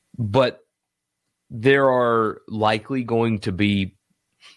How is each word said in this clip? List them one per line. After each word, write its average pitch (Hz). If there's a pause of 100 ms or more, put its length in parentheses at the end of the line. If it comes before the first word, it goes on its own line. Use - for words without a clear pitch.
(180)
but 120 (840)
there 135
are 117
likely 110
going 113
to 104
be 98 (600)